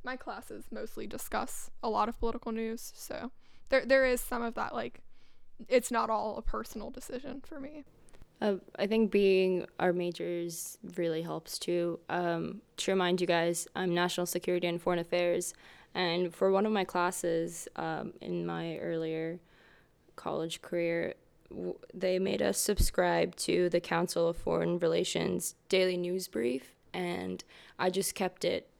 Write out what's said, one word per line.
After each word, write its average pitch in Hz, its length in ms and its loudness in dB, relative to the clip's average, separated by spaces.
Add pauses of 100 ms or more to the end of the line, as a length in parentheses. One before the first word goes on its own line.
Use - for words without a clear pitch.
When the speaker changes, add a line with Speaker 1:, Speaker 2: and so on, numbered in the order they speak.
Speaker 1:
my 254 120 -6
classes 214 540 -10
mostly 220 360 -8
discuss - 640 -4 (120)
a 247 80 -2
lot 208 180 2
of 233 100 -8
political 226 340 -2
news. 226 440 -6
So - 340 -8 (400)
there, 262 140 6
there 262 200 6
is 247 160 2
some 240 220 -4
of 233 120 -4
that, 214 200 -4
like, 240 280 -8 (680)
it's 247 220 4
not 226 200 0
all 214 260 0
a 220 60 -6
personal 220 480 -4
decision 262 500 -10
for 320 200 -14
me. 294 240 -12 (580)
Speaker 2:
Uh, 208 140 2 (220)
I 202 80 0
think 220 240 4
being 190 540 6 (140)
our 180 160 4
majors 175 840 -4 (200)
really 165 260 0
helps 165 360 -6
too. 170 400 0 (120)
Um, 170 500 -2 (180)
to - 120 -2
remind 185 320 4
you 175 40 2
guys, 170 480 2
I'm 180 200 0
National 175 320 2
Security 180 400 0
and 170 160 0
Foreign 180 160 2
Affairs, 175 560 0 (400)
and 175 400 0
for 196 160 4
one 196 160 6
of 214 60 2
my 196 120 2
classes, 170 840 0 (100)
um, 160 440 -4
in 175 240 -4
my 165 360 -4
earlier 160 600 -2 (760)
college 165 440 -4
career, 170 540 0 (340)
w-, - 300 -6 (160)
they 185 240 2
made 196 240 2
us 202 160 2
subscribe 180 800 4
to 175 340 2
the 175 100 4
Council 170 480 2
of 170 80 0
Foreign 170 420 0
Relations 175 760 0 (160)
daily 185 260 4
news 180 320 -2
brief, 247 460 -2 (180)
and 180 500 -4 (360)
I 185 100 2
just 185 260 0
kept - 300 -2
it - 240 0 (100)